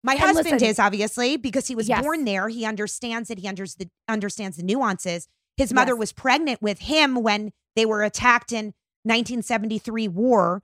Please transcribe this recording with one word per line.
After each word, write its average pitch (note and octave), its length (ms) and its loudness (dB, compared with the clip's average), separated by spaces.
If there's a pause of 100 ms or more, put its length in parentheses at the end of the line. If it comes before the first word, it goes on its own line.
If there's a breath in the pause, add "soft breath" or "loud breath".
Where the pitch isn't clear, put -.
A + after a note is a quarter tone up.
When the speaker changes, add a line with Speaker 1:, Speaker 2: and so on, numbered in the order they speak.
Speaker 1:
My C4 120 2
Speaker 2:
And C#4+ 80 0
Speaker 1:
husband E4+ 320 4
Speaker 2:
listen A#3 140 4
Speaker 1:
is, G#3+ 120 0
obviously, A3 560 0
because B3+ 320 -4
he B3+ 80 -6
was A3 120 -4
Speaker 2:
Yes. A#3 140 2
Speaker 1:
born D#4 220 -2
there. G3 240 -2
He A3+ 160 -6
understands A3 680 -6
it. A3 80 -8
He F#3 80 -10
unders-, F#3+ 300 -8
the, F3+ 120 -12 (200)
understands G3+ 480 -4
the E3+ 80 -10
nuances. F#3+ 640 -2 (300)
His C4 120 2
mother B3+ 220 4
Speaker 2:
Yes. A#3 60 -2
Speaker 1:
was G#3+ 140 -4
pregnant C4+ 500 0
with G#3 160 -2
him C#4+ 380 2
when G#3+ 360 0 (240)
they A3 80 4
were G#3+ 180 0
attacked A#3 500 2
in G#3+ 200 -6 (320)
nineteen A3+ 380 0
seventy-three A3 680 -4
war. F#3+ 560 4